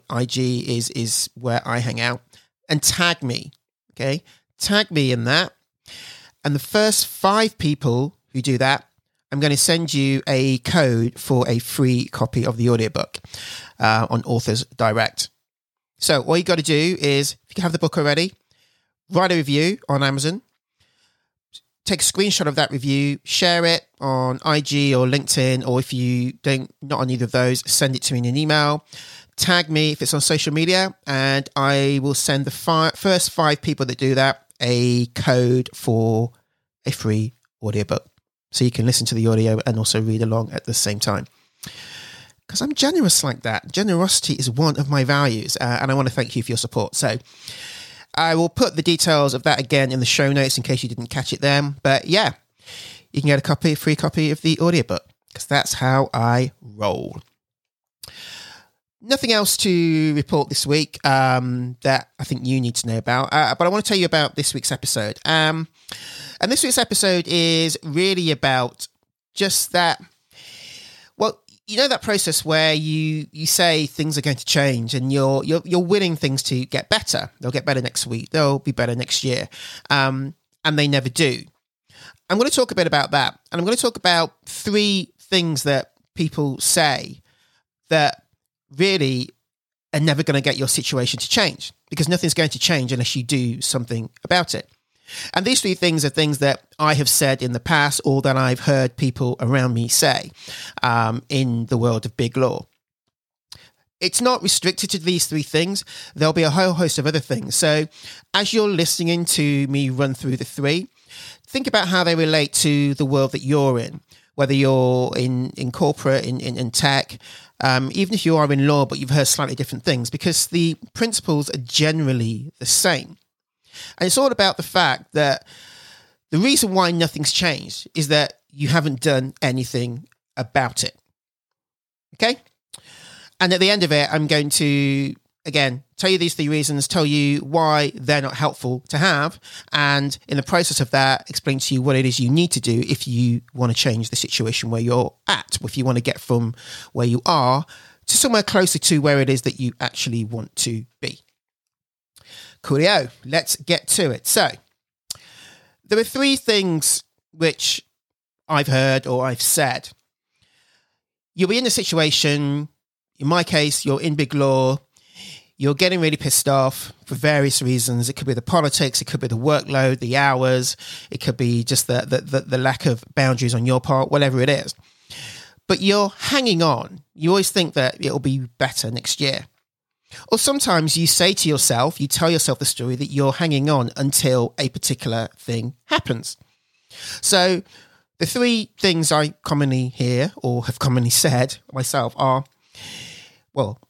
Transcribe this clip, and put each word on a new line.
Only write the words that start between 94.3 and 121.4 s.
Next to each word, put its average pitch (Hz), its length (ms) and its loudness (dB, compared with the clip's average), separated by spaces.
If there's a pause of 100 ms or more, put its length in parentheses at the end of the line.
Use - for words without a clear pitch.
it. - 120 -10 (640)
And 185 120 0
these 254 140 2
three 190 140 0
things 160 320 2
are 139 40 -2
things 147 280 0
that 139 260 0 (160)
I 156 140 2
have 139 160 2
said 135 320 2
in 127 100 -2
the 120 80 -2
past 147 460 2
or 135 160 2
that 135 160 0
I've 131 240 0
heard 135 340 0
people 127 460 -2
around 127 320 2
me 117 160 -2
say, - 420 0 (500)
um, 117 460 0
in 123 380 -2
the 123 120 0
world 110 280 0
of 107 100 -12
big 120 220 -2
law. 127 300 0 (1300)
It's 180 220 -2
not 247 200 2
restricted 185 500 -2
to 196 80 -2
these 175 260 0
three 151 180 -2
things. 175 400 -2 (320)
There'll 156 160 2
be 165 120 2
a 151 60 4
whole 185 220 2
host 165 260 0
of 139 80 -2
other 156 140 0
things. 127 360 -4
So 151 340 2 (440)
as 202 200 0
you're 214 160 2
listening 170 560 0
to 143 420 0
me 139 220 -2
run 135 240 -2
through 131 240 -4
the 135 80 -10
three, 151 420 -2 (580)
think 262 220 -6
about 196 220 2
how 185 160 2
they 170 100 4
relate 156 380 2
to 143 400 2
the 143 120 -2
world 135 280 2
that - 80 -6
you're 135 380 2
in, - 200 -8 (360)
whether 139 180 2
you're 127 640 4
in, 127 400 -2
in 123 160 -6
corporate, 143 500 0
in, 123 160 -4
in, - 180 -6
in 120 140 -4
tech, - 460 0 (420)
um, 131 340 0
even 196 200 -2
if 196 120 -2
you 160 120 4
are 147 120 4
in 139 160 2
law, 143 200 4
but 135 120 -6
you've 135 120 -6
heard 139 180 2
slightly 135 280 -2
different 131 280 -6
things, 123 260 0
because - 380 -2
the 165 300 0 (160)
principles 170 560 -2